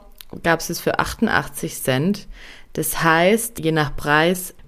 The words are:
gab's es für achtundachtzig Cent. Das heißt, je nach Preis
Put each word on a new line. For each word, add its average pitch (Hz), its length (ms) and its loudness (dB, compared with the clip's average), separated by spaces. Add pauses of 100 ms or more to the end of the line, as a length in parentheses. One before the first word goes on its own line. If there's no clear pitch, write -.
(440)
gab's 165 260 0
es 170 100 -6
für - 200 -2
achtundachtzig - 840 -2
Cent. 147 440 0 (440)
Das - 320 -4
heißt, 170 560 4
je 160 140 0
nach 151 240 0
Preis 160 560 2 (140)